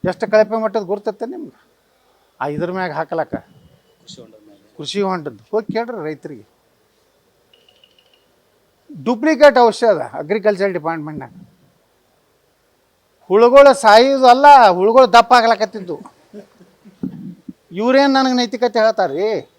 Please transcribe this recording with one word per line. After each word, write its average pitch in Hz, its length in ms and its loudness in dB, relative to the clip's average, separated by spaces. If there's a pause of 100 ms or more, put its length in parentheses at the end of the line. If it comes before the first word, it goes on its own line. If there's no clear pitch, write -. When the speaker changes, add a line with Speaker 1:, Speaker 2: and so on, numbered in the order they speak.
Speaker 1:
ಎಷ್ಟು 196 220 -8
ಕಳಪೆ 214 320 0
ಮಟ್ಟದ 214 180 -4
ಗುರ್ತೈತೆ 208 500 -10
ನಿಮ್ಗೆ 330 380 -18 (720)
ಆ 135 60 -8
ಇದ್ರ 160 260 -8
ಮ್ಯಾಗ 185 200 -8
ಹಾಕಲಕ್ಕ? 160 420 -8
Speaker 2:
ಕೃಷಿ - 840 -20
ಹೊಂಡದ 110 260 -20
ಮ್ಯಾಗ. - 120 -20 (180)
Speaker 1:
ಕೃಷಿ 151 240 -8
ಹೊಂಡದ್ದು 151 500 -8
ಹೋಗಿ 214 220 -8
ಕೇಳ್ರಿ 226 320 -10
ರೈತರಿಗೆ. 147 480 -16 (2500)
ಡುಪ್ಲಿಕೇಟ್ 254 540 2
ಔಷಧ 220 400 0 (140)
ಅಗ್ರಿಕಲ್ಚರ್ 196 600 -4
ಡಿಪಾರ್ಟ್ಮೆಂಟ್ನಾಗ. 151 600 -10 (2000)
ಹುಳುಗಳು 240 460 6
ಸಾಯೋದು 254 520 4
ಅಲ್ಲ, 262 420 8
ಹುಳುಗಳು 208 440 2
ದಪ್ಪ 233 200 4
ಆಗ್ಲಕತ್ತಿದ್ದು. 214 680 -2 (1700)
ಇವ್ರೇನ್ 262 420 0
ನನಗೆ 262 180 -2
ನೈತಿಕತೆ 240 460 -4
ಹೇಳ್ತಾರ್ರಿ? 202 800 -4